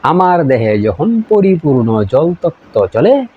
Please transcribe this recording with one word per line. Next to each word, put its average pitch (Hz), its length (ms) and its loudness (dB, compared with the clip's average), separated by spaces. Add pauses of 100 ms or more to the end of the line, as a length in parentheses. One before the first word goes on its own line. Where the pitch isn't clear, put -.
আমার 175 440 0
দেহে 113 340 0
যখন 190 400 -2
পরিপূর্ণ 147 800 0
জলতত্ত্ব 139 840 -2
চলে 233 380 0 (120)